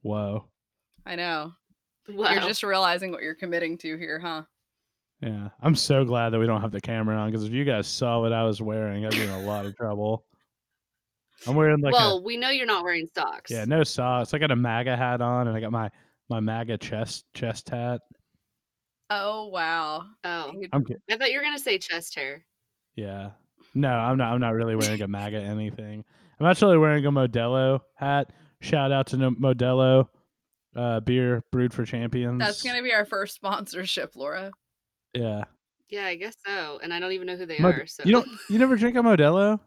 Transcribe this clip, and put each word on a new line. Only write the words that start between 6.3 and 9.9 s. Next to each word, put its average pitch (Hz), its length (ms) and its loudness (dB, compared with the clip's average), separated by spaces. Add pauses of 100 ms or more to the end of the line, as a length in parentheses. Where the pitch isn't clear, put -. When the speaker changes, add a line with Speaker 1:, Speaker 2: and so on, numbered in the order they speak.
Speaker 1:
that 113 80 2
we 113 60 4
don't 110 160 2
have 107 120 -4
the 101 80 -6
camera 110 340 -2
on, 107 160 -2
'cause 107 140 -2
if 110 80 -6
you 135 100 0
guys 120 240 0
saw 117 320 0
what 113 140 2
I 113 100 0
was 110 180 0
wearing, 107 440 -4
I'd 107 80 -4
be 110 100 -2
in 101 60 -4
a 95 140 -6
lot 101 220 -4
of 101 100 -10
Speaker 2:
<laughs> - 20 -20
Speaker 1:
trouble. 107 480 -2 (1200)